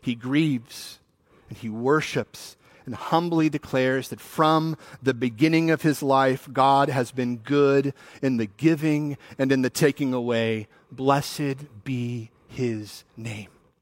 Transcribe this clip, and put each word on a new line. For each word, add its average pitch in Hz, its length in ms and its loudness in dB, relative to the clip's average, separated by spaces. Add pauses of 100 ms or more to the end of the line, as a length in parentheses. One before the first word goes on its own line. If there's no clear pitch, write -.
he 123 120 -4
grieves 127 840 -4 (500)
and 107 80 -16
he 113 120 -10
worships 123 880 -2 (280)
and 127 80 -10
humbly 165 560 0
declares 131 600 -2
that 110 100 -12
from 160 580 0 (240)
the 127 120 0
beginning 147 580 2
of 156 100 0
his 151 220 0
life, 135 480 2
God 139 380 4
has 131 220 -2
been 123 260 -4
good 139 560 2 (280)
in 131 160 0
the 113 80 0
giving 151 720 0 (200)
and 135 140 2
in 135 100 2
the 127 80 0
taking 139 440 0
away. 113 540 -2 (240)
Blessed 139 920 -2
be 120 480 -6 (160)
his 110 560 -6 (120)
name. 110 340 -12 (320)